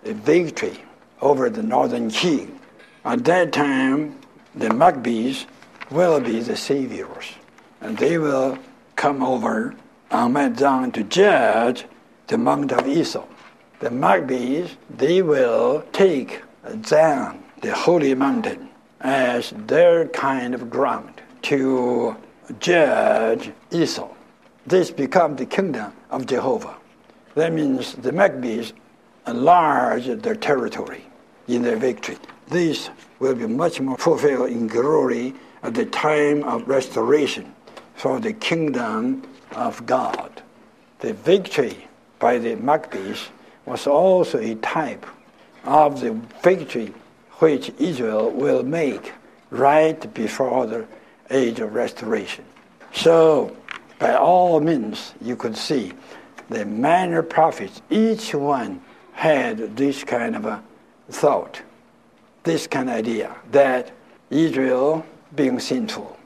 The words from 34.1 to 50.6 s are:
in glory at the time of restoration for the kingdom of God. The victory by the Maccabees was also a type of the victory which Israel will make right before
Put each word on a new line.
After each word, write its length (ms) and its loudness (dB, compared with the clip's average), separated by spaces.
in 180 -4
glory 640 0
at 100 -8
the 120 -2
time 580 0
of 240 -6
restoration 840 0
for 240 -2
the 140 -4
kingdom 880 -2
of 340 -6
God. 560 -4
The 140 -6
victory 720 0
by 180 2
the 180 -2
Maccabees 760 -4
was 220 -6
also 520 4
a 160 -4
type 500 -6
of 380 4
the 120 -2
victory 500 0
which 400 2
Israel 520 0
will 320 0
make 500 -4
right 640 2
before 540 -2